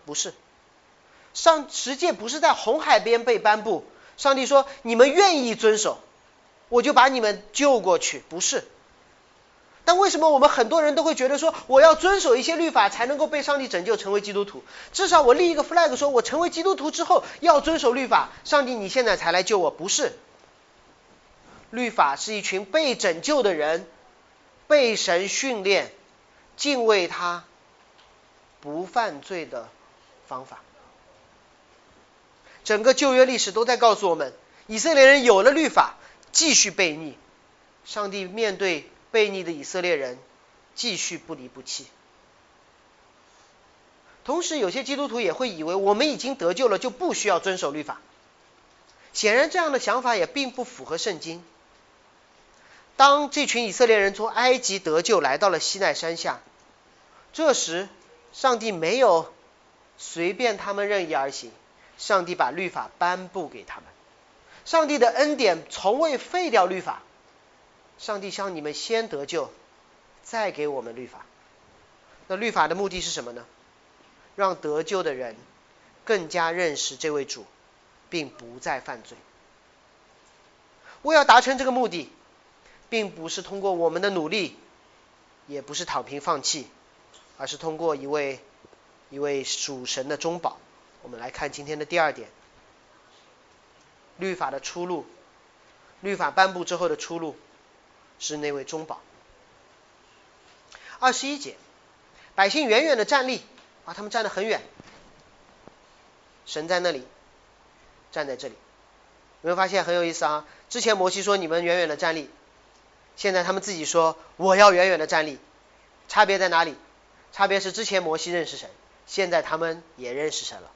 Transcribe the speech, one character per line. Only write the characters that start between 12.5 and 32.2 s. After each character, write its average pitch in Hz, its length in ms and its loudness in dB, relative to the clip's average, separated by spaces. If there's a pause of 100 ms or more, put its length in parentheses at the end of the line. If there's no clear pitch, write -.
律 320 160 0
法 240 180 4
才 - 160 -2
能 269 140 -2
够 302 80 2
被 294 160 -2
上 285 160 0
帝 269 80 -6
拯 180 180 -4
救， 220 120 0
成 196 160 -4
为 208 80 0
基 202 120 -10
督 202 120 -2
徒？ 139 180 -18 (300)
至 381 160 -2
少 320 140 6
我 247 120 8
立 339 160 4
一 330 60 -2
个 285 80 0
flag， 320 320 2
说 285 120 0
我 247 140 4
成 277 160 -2
为 339 120 0
基 330 120 -6
督 381 140 2
徒 294 160 -6
之 339 100 -4
后 330 220 4 (160)
要 311 200 6
遵 311 200 0
守 240 120 4
律 254 140 -2
法， 180 220 4 (160)
上 285 200 2
帝 247 120 -4
你 196 120 -6
现 247 160 0
在 208 120 2
才 170 160 -2
来 185 100 2
救 202 160 2
我， 156 140 0
不 175 160 -10
是。 - 280 -2 (1500)
律 233 200 -4
法 151 240 2
是 208 180 -8
一 208 100 -6
群 196 220 -4
被 294 300 0
拯 170 280 -2
救 285 200 2
的 202 120 2
人， 160 300 -2 (840)
被 262 260 4
神 185 320 0
训 220 380 -4
练、 180 260 2 (640)
敬 269 280 -2
畏 202 240 4
他、 175 340 -6 (1160)
不 156 260 -10
犯 185 340 -4
罪 165 260 -10
的 120 220 -12 (600)
方 131 180 -12
法。 - 140 -20 (2000)